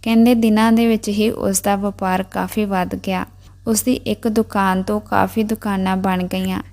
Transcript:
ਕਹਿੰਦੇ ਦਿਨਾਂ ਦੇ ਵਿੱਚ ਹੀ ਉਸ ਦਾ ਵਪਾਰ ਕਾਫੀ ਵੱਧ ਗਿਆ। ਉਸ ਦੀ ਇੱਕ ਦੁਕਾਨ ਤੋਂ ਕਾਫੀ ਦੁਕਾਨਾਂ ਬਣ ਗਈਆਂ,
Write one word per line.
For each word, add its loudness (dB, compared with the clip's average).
ਕਹਿੰਦੇ 4
ਦਿਨਾਂ 4
ਦੇ 4
ਵਿੱਚ 0
ਹੀ 0
ਉਸ -2
ਦਾ 0
ਵਪਾਰ -2
ਕਾਫੀ -4
ਵੱਧ -2
ਗਿਆ। -4
ਉਸ 0
ਦੀ 2
ਇੱਕ -4
ਦੁਕਾਨ 0
ਤੋਂ -2
ਕਾਫੀ 0
ਦੁਕਾਨਾਂ -2
ਬਣ 0
ਗਈਆਂ, -4